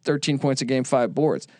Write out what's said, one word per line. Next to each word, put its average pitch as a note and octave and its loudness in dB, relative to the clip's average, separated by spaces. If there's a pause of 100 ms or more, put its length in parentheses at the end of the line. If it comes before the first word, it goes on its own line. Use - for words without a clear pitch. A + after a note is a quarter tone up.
thirteen D3 0
points C#3 0
a - -4
game, B2+ 0
five B2 2
boards. C#3 0 (120)